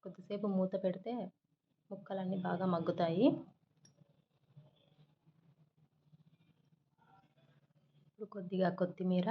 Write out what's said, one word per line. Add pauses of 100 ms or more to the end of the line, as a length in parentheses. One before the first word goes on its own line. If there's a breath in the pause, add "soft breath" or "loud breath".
కొద్దిసేపు
మూత (100)
పెడితే (760)
ముక్కలన్నీ
బాగా
మగ్గుతాయి. (4000)
ఇప్పుడు
కొద్దిగా (120)
కొత్తిమీర